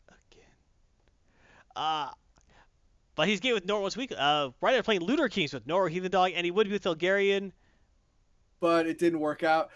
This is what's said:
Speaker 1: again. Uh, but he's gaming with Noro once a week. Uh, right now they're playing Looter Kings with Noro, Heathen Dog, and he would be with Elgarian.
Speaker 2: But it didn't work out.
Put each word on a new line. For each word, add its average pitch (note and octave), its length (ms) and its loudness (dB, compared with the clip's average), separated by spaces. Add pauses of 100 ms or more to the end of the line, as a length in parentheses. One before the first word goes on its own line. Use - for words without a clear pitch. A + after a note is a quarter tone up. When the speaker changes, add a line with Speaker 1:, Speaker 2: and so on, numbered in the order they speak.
Speaker 1:
again. - 360 -20 (1300)
Uh, D3+ 360 -4 (1040)
but - 140 0
he's G3+ 120 0
gaming B3+ 140 0
with F3+ 120 -4
Noro G#3 160 0
once G3 140 -4
a - 20 -8
week. B3+ 180 -6
Uh, C#3+ 340 2 (100)
right G#3 100 2
now C4 60 4
they're A3+ 60 2
playing G3+ 200 0
Looter B3+ 260 0
Kings E3+ 240 -4
with A#2 140 -10
Noro, F3+ 240 0
Heathen F3+ 200 -6
Dog, F#3 240 2
and F3 100 -2
he F3 60 -2
would G3+ 160 2
be F#3+ 60 -6
with G3+ 120 -4
Elgarian. G3 680 0 (1080)
Speaker 2:
But E3+ 260 2
it D#3+ 120 -4
didn't E3+ 200 2
work D3+ 240 -4
out. E3 340 2